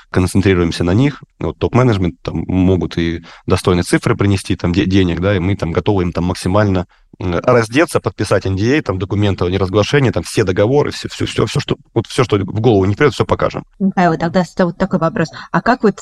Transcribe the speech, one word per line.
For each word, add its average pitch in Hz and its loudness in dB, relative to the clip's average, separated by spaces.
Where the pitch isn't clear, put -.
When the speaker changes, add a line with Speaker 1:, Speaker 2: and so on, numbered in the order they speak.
Speaker 1:
концентрируемся 90 2
на 90 2
них. 135 0
Вот - -6
топ-менеджмент 98 0
там 82 -6
могут 90 2
и 85 -2
достойные 90 2
цифры 123 0
принести, 101 0
там, 87 -2
де-, 92 2
денег, 90 2
да, 98 2
и - -2
мы 92 0
там 85 -4
готовы 95 0
им 85 -2
там 82 -4
максимально, 92 0
э, 87 -4
раздеться, 120 2
подписать 104 -2
Н 95 -2
Д 120 0
А, - 0
там, 95 -4
документы 98 -2
о 90 0
неразглашении, 101 2
там, 90 -2
все 113 -2
договоры, 104 0
все, - -12
все, - -6
все, - -2
все, 139 -4
что, - -4
вот - -2
все, - -2
что 104 0
в 95 -4
голову 107 4
не 101 0
придет, 143 2
все - -2
покажем. - -2
Speaker 2:
Михаил, 185 2
тогда 170 0
ста-, - -2
вот 170 -2
такой 185 0
вопрос. 165 -2
А 175 0
как 240 0
вот 202 2